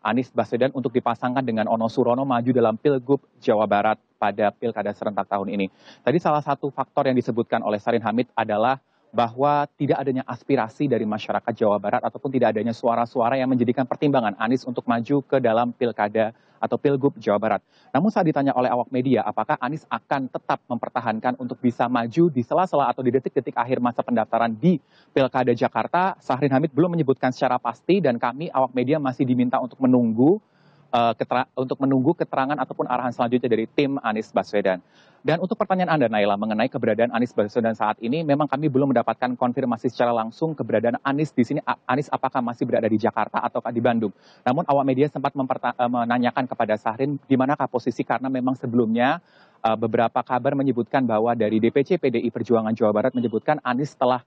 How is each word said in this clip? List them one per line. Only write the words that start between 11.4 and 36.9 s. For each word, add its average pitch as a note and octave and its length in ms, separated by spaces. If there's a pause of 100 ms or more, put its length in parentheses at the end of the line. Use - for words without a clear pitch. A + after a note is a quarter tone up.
Jawa G#2 240
Barat G#2 240
ataupun A#2+ 240
tidak A#2+ 240
adanya G#2+ 240
suara-suara A#2+ 640
yang B2+ 80
menjadikan B2+ 400
pertimbangan C3 480
Anies A#2+ 320
untuk B2 160
maju B2 400
ke C3+ 160
dalam A#2+ 320
Pilkada A2 640 (240)
atau - 160
Pilgub C#3 400
Jawa G#2 240
Barat. G#2 220 (340)
Namun G#3 160
saat F#3 160
ditanya C#3 240
oleh B2 160
awak A#2+ 240
media, B2 320
apakah A2+ 400
Anies D3 240
akan C3 400
tetap - 400
mempertahankan A#2+ 720
untuk B2 240
bisa B2 240
maju B2 400
di B2+ 160
sela-sela D3+ 480
atau - 80
di B2+ 160
detik-detik C3+ 400
akhir B2 240
masa B2 240
pendaftaran A#2 480
di D3+ 240 (400)
Pilkada B2+ 400
Jakarta, E3+ 640
Syahrin C3+ 320
Hamid C3+ 240
belum F3 160
menyebutkan C3+ 400
secara B2+ 320
pasti E3 400
dan A#2+ 160
kami C3+ 320
awak C3 240
media B2+ 240
masih C3+ 240
diminta B2 400
untuk - 160
menunggu, B2+ 640 (480)
eh, A#2 240
ketera-, B2 400
untuk C3 240
menunggu C3+ 320
keterangan C#3 480
ataupun C#3+ 320
arahan B2 240
selanjutnya B2 320
dari A2 240
tim C#3 320
Anies A2 320
Baswedan. F#2+ 480 (340)
Dan D#3 260
untuk G3 160
pertanyaan F#3 380
Anda, B2 100
Naila, G#2 320
mengenai A2 320
keberadaan A#2 400